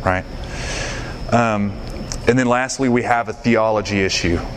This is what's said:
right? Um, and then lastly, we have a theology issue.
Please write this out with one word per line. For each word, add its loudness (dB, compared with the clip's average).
right? 0
Um, 2
and 4
then 2
lastly, 2
we 4
have 2
a -6
theology 2
issue. 0